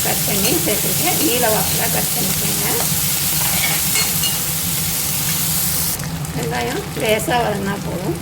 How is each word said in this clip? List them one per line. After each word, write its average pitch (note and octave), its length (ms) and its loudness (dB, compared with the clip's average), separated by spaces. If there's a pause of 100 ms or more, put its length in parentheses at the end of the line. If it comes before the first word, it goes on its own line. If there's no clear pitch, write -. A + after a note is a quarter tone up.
கட் - 220 0
பண்ணி G3 260 2 (120)
சேர்த்துருக்கேன். C4 600 2
நீல B3 220 4
வாக்குல - 340 2 (140)
கட் - 180 0
பண்ணிக்கோங்க. - 520 0 (3750)
வெங்காயம் A#3+ 460 -2 (140)
லேசாக A3+ 480 2
வதங்கினா G3+ 320 -2 (100)
போதும். F3+ 360 -2